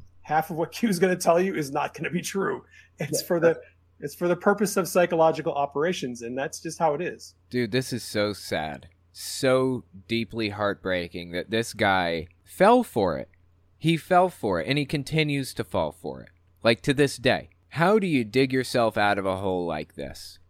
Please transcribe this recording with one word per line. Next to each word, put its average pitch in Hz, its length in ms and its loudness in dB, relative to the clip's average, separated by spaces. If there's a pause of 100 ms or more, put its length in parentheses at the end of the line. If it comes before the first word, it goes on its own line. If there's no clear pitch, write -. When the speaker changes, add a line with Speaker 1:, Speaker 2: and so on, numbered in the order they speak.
(220)
Speaker 1:
half 156 280 0
of 170 60 -6
what 160 160 -2
<laughs> - 0 -
Q - 180 -2
is 180 80 2
gonna 180 180 2
tell 175 240 4
you 190 140 0
is 147 160 -4
not 143 240 -4
gonna - 160 -6
be 170 120 -4
true. 143 420 -4 (340)
It's 151 240 -4
Speaker 2:
Yeah. - 60 -12
Speaker 1:
for 175 120 2
the, 160 200 4 (440)
it's - 120 -10
for 175 120 -2
the 175 80 2
purpose 202 420 2
of 180 100 0
psychological 160 680 2
operations, 143 720 -4
and 120 120 -8
that's 139 240 -6
just 160 200 -12
how 156 160 2
it 151 60 -6
is. 135 340 -10 (160)
Speaker 3:
Dude, 120 200 -2
this 127 220 -2
is 113 100 -6
so 104 300 -2
sad. 78 540 -8 (240)
So 131 720 0 (240)
deeply 113 420 -2
heartbreaking 90 840 -4
that 87 180 -6
this 113 220 -2
guy 90 560 0 (140)
fell 233 380 6
for 90 380 0
it. - 100 -12 (480)
He 160 200 2
fell 180 320 4
for 98 300 -2
it, 78 80 -4
and 139 120 0
he 143 60 -2
continues 143 680 -2
to 117 100 -6
fall 80 280 -2
for 65 300 -12
it. - 80 -20 (340)
Like, 117 180 4
to 135 140 0
this 139 220 2
day. 113 320 0 (200)
How 185 300 2
do 196 80 0
you 139 160 2
dig 127 280 2
yourself 120 460 0
out 101 220 4
of 95 80 -4
a 95 100 0
hole 92 300 -2
like 78 260 -8
this? - 460 -14 (100)